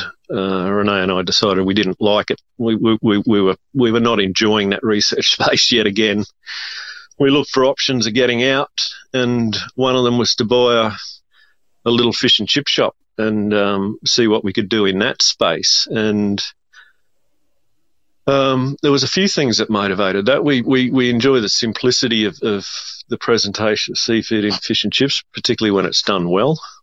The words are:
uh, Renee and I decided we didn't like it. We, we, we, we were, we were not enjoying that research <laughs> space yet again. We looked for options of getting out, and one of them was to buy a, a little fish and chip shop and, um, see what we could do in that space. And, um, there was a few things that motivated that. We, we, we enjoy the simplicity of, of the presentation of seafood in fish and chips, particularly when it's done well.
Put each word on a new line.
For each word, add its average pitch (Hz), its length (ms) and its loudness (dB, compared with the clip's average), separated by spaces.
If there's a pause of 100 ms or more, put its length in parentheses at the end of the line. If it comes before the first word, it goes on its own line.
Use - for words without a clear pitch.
(300)
uh, 95 400 -2
Renee 101 320 0
and 92 100 0
I 92 100 0
decided 95 420 0
we 95 100 2
didn't 95 260 0
like 104 300 2
it. - 100 -6 (180)
We, 113 180 0
we, 113 240 2
we, 101 260 2
we 107 160 4
were, 95 140 2 (180)
we 123 180 2
were 117 80 2
not 117 200 2
enjoying 101 500 2
that 98 120 -2
research 104 440 0
<laughs> - 60 0
space - 380 0
yet 110 160 2
again. 104 380 0 (920)
We 139 120 4
looked 139 200 0
for 131 140 0
options 131 420 -2
of 113 80 -4
getting 123 300 0
out, 135 360 -2 (320)
and 120 440 0 (180)
one 127 220 0
of 127 80 2
them 120 140 2
was 113 180 0
to 120 80 -2
buy 120 420 2
a, 107 60 -4 (920)
a 117 60 0
little 117 220 2
fish - 260 2
and - 100 -4
chip 143 200 -2
shop - 280 0 (220)
and, 107 360 0
um, 101 520 0
see 117 220 2
what 107 160 2
we 98 80 -2
could 104 160 -2
do 104 180 2
in 95 140 0
that 120 200 -2
space. - 680 0
And, 104 520 0 (1800)
um, 135 560 0
there 147 100 2
was 135 120 2
a 127 40 -4
few 196 200 0
things 131 300 0
that 110 120 -2
motivated 101 560 0
that. 139 160 2
We, 139 180 2
we, 127 300 2
we 123 200 2
enjoy 123 300 4
the 104 80 -2
simplicity 117 760 0
of, 92 180 -4
of 101 240 -2 (420)
the 120 80 -6
presentation 107 760 -2
of - 60 -6
seafood 110 460 0
in 104 60 0
fish - 320 -4
and 104 100 -4
chips, - 300 0 (100)
particularly 110 380 -2
when 98 160 2
it's - 160 -2
done 90 260 0
well. 117 320 0 (220)